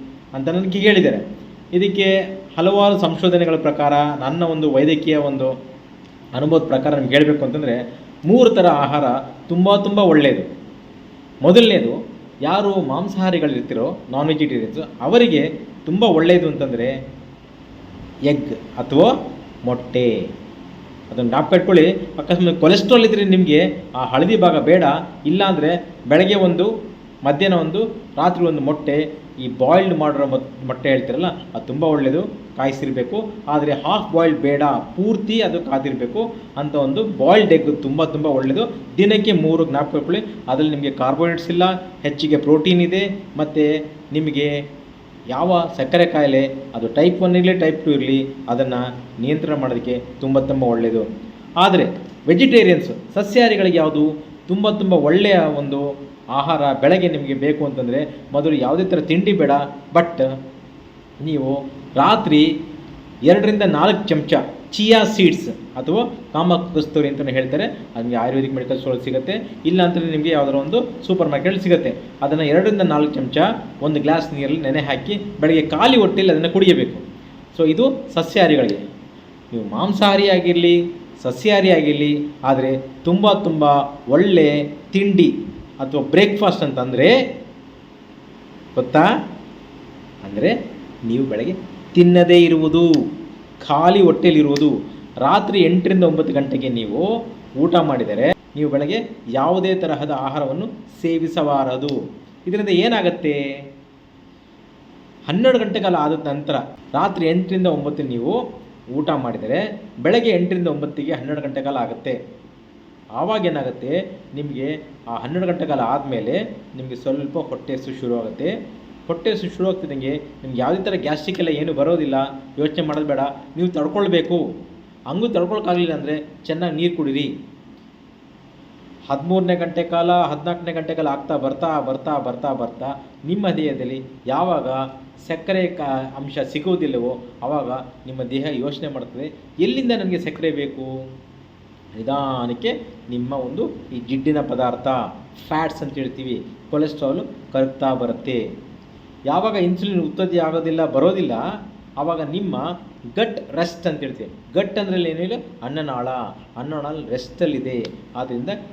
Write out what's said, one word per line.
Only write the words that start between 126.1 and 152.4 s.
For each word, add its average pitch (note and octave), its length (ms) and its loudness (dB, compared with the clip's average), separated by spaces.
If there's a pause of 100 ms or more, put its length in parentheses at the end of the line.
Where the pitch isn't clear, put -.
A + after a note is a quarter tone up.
ಚೆನ್ನಾಗಿ E3 320 -4
ನೀರು E3+ 200 -2
ಕುಡೀರಿ. C#3 420 -4 (1700)
ಹದಿಮೂರನೇ F3 460 0
ಗಂಟೆ E3+ 260 -4
ಕಾಲ, E3+ 300 0
ಹದಿನಾಲ್ಕನೇ E3+ 600 -2
ಗಂಟೆ D#3+ 220 -6
ಕಾಲ D#3 140 -2
ಆಗ್ತಾ C#3+ 280 -4
ಬರ್ತಾ, D3+ 440 -4
ಬರ್ತಾ, C3+ 380 -4
ಬರ್ತಾ, B2+ 340 -6
ಬರ್ತಾ C3 540 -8 (180)
ನಿಮ್ಮ F#3+ 260 -4
ದೇಹದಲ್ಲಿ C3+ 520 -6 (240)
ಯಾವಾಗ D3 420 -2 (600)
ಸಕ್ಕರೆ F3+ 380 -2
ಕ-, C3+ 500 -6
ಅಂಶ C#3 220 -10
ಸಿಗೋದಿಲ್ಲವೋ C3+ 880 -4 (160)
ಆವಾಗ C3 280 -4 (360)
ನಿಮ್ಮ C3 160 -10
ದೇಹ C3+ 280 -6
ಯೋಚನೆ C#3+ 380 -6
ಮಾಡ್ತದೆ, C3+ 440 -12 (280)
"ಎಲ್ಲಿಂದ A#3+ 320 0
ನನಗೆ F#3 260 -4
ಸಕ್ಕರೆ D#3 320 -4
ಬೇಕು?" C3 680 -10 (800)
ನಿಧಾನಕ್ಕೆ B2 880 -4 (280)
ನಿಮ್ಮ B2 220 -6
ಒಂದು C3 360 -6
ಈ - 400 -14
ಜಿಡ್ಡಿನ C#3 320 -2
ಪದಾರ್ಥ, B2 480 -4 (600)
ಫ್ಯಾಟ್ಸ್ D#3+ 340 -4
ಅಂತ C#3 120 -10
ಹೇಳ್ತೀವಿ, B2+ 520 -8 (240)
ಕೊಲೆಸ್ಟ್ರಾಲ್ - 800 -4
ಕರಗ್ತಾ C3+ 420 -2
ಬರುತ್ತೆ. A#2+ 560 -6 (760)
ಯಾವಾಗ F#3+ 280 0
ಇನ್ಸುಲಿನ್ F3+ 480 -2
ಉತ್ಪತ್ತಿ F3 360 -4
ಆಗೋದಿಲ್ಲ, D#3+ 540 -2
ಬರೋದಿಲ್ಲ, D#3 400 0 (640)
ಆವಾಗ D#3 320 -4
ನಿಮ್ಮ E3+ 480 -6 (380)